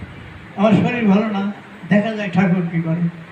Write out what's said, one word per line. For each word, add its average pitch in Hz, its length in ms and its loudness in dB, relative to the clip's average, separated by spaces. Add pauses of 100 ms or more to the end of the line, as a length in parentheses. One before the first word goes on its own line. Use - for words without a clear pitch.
(560)
আমার 208 160 4
শরীর 233 360 2
ভালো 208 200 4
না, 202 240 -2 (360)
দেখা 208 240 2
যাক 208 200 -6
ঠাকুর 185 300 2 (100)
কী 165 80 0
করে। 165 200 -2 (320)